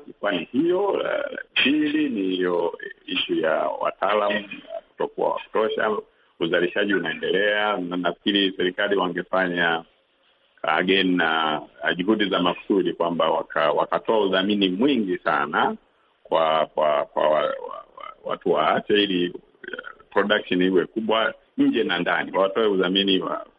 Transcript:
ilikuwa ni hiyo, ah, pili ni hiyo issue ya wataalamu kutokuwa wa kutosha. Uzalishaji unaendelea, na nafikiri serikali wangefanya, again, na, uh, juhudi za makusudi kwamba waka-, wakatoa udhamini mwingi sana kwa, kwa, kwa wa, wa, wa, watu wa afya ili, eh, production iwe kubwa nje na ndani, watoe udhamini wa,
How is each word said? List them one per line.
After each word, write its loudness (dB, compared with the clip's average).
ilikuwa -4
ni -4
hiyo, 0
ah, -4
pili 2
ni -2
hiyo 0
issue -2
ya 2
wataalamu 0
kutokuwa -4
wa 0
kutosha. -2
Uzalishaji 0
unaendelea, 0
na -6
nafikiri 0
serikali 0
wangefanya, -2
again, 2
na, 0
uh, -6
juhudi 0
za 0
makusudi 0
kwamba 0
waka-, 0
wakatoa 0
udhamini 2
mwingi 0
sana 0
kwa, 2
kwa, 0
kwa -4
wa, 4
wa, 0
wa, -18
watu -2
wa 2
afya 0
ili, 2
eh, -12
production 0
iwe 4
kubwa -2
nje 2
na -2
ndani, -2
watoe 2
udhamini 2
wa, -6